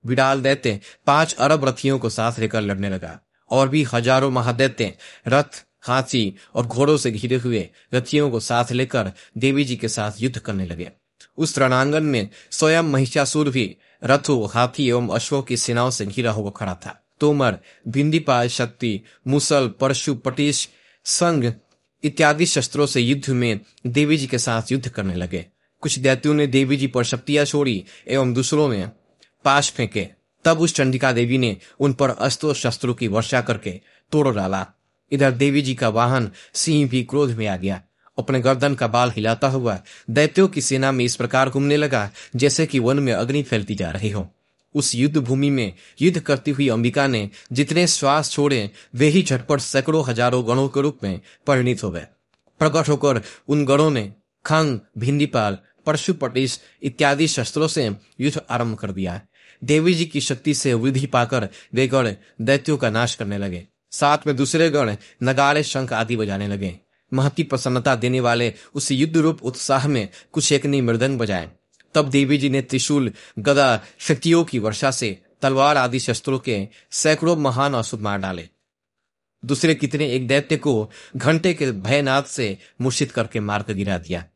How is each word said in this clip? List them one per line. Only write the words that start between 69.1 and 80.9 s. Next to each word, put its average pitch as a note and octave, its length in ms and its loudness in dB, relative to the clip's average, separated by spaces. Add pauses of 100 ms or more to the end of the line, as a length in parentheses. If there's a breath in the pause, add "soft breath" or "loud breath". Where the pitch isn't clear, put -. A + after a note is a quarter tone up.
रूप D#3 260 2
उत्साह C3 440 -2
में A#2+ 220 -2 (220 loud breath)
कुछ - 200 -2
एक C#3 140 0
ने C#3 160 2
मृदंग A#2+ 380 0
बजाए। F#2+ 320 -4 (420)
तब D3 160 2
देवी C#3 280 4
जी C3+ 120 0
ने C3+ 120 0
त्रिशूल, C3 500 0 (280 loud breath)
गदा, C3+ 420 4 (180 loud breath)
शक्तियों E3 440 2
की C3+ 160 -2
वर्षा A2 320 -2
से G#2+ 300 -6 (200)
तलवार C#3 360 4
आदि B2 220 0
शस्त्रों B2+ 400 -2
के G2+ 280 -4 (240 soft breath)
सैकड़ों D#3+ 440 2
महान C#3 380 0
असुर A2+ 260 -4
मार G2+ 200 -4
डाले। F#2 300 -8 (960)
दूसरे C#3+ 300 2
कितने C#3+ 360 -2
एक B2+ 160 -2
दैत्य C#3+ 300 0
को A2+ 340 0 (260 loud breath)